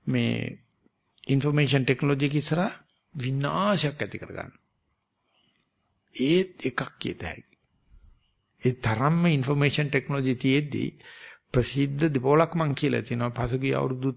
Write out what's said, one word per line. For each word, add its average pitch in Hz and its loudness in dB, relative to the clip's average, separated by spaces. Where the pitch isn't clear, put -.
මේ 120 0
ඉන්ෆර්මේෂන් 139 2
ටෙක්නොලොජි 139 2
එක 139 -4
ඉස්සරහා 156 0
විනාශයක් 147 -2
ඇති - -8
කරගන්න. - -12
ඒත් 170 0
එකක් 123 -4
කියත - -8
හැකි. - -12
ඒ 127 2
තරම්ම 135 2
ඉන්ෆර්මේෂන් 143 2
ටෙක්නොලොජි 135 0
තියෙද්දි 131 0
ප්‍රසිද්ධ 139 0
දෙපොලක් 147 4
මං 156 0
කියලා 123 0
තියෙනවා. 120 -4
පසුගිය 131 -2
අවුරුදු 131 -2